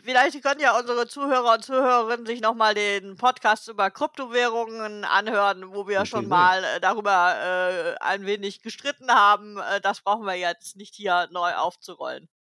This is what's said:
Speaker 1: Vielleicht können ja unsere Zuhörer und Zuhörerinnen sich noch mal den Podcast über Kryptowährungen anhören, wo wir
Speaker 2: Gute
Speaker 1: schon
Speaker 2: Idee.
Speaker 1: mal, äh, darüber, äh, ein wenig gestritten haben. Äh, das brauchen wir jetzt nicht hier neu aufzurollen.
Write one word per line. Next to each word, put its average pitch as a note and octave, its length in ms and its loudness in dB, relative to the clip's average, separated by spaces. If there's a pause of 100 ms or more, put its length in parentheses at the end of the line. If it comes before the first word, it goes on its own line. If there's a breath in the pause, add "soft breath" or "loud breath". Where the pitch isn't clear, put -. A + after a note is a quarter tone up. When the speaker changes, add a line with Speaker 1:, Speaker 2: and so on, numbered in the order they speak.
Speaker 1:
Vielleicht B3+ 440 2
können C#4 160 0
ja A#3+ 180 4
unsere A#3+ 300 -2
Zuhörer B3+ 460 2
und A3 100 0
Zuhörerinnen B3 600 2
sich A#3 160 -8
noch A3 140 0
mal A3 200 2
den G3+ 420 -2
Podcast A#3 500 0
über G3+ 240 -2
Kryptowährungen A3+ 1120 -4
anhören, G3 680 0
wo G3+ 140 -8
wir G3+ 100 0
Speaker 2:
Gute G3+ 120 -2
Speaker 1:
schon A3 100 -4
Speaker 2:
Idee. G3 80 -8
Speaker 1:
mal, F#3 340 4
äh, F3 180 -2
darüber, F3+ 1200 0
äh, - 40 -6
ein G3 220 -4
wenig G3+ 360 -6
gestritten B3+ 480 -6
haben. G#3 480 4
Äh, G3 220 -4
das G3 220 -2
brauchen G#3+ 220 -2
wir F#3+ 120 -2
jetzt F3 400 -6
nicht G3+ 180 -20
hier F3+ 380 0
neu F3 220 -2
aufzurollen. C#3+ 760 -8 (140)